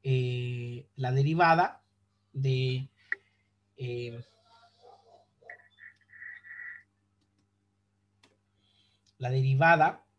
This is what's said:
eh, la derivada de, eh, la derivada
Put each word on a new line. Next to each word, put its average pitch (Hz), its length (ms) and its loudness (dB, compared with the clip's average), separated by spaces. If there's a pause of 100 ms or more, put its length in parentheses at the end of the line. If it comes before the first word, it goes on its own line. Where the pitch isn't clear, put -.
eh, 123 920 -4
la 127 160 -4
derivada 165 680 2 (500)
de, 131 560 -2 (880)
eh, 120 480 -10 (4000)
la 123 120 -6
derivada 151 760 4 (120)